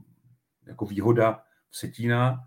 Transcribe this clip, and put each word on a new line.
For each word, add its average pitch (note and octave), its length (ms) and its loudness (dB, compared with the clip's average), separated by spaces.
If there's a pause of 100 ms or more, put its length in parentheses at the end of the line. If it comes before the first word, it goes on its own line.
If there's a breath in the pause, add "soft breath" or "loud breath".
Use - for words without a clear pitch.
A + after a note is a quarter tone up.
(680)
jako - 180 -10
výhoda A2 580 2 (260 soft breath)
Vsetína A#2+ 760 -2